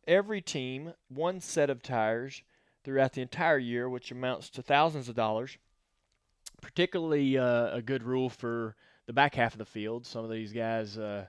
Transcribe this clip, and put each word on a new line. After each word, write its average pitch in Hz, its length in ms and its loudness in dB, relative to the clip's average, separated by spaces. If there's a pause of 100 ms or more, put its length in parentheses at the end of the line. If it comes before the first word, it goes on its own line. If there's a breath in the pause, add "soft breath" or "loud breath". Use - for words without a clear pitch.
every 196 340 4
team 135 520 -6 (160)
one 175 320 -2
set 143 300 2
of 123 120 -2
tires 120 600 -2 (420)
throughout 135 300 2
the 131 80 -4
entire 160 360 2
year, 120 300 -2
which 127 240 -8
amounts 127 380 -6
to 127 120 -12
thousands 147 460 2
of 113 80 -8
dollars. 113 420 -2 (1040)
Particularly, 160 760 2
uh, 120 380 2
a 120 80 -4
good 123 220 -4
rule 127 240 0
for 117 480 -6 (300 soft breath)
the 123 60 -10
back 139 220 6
half 117 200 2
of 110 40 -18
the 107 60 -8
field. 113 420 -6
Some 113 180 -8
of 113 60 -8
these 110 220 -6
guys, 113 440 -4
uh, 104 320 -6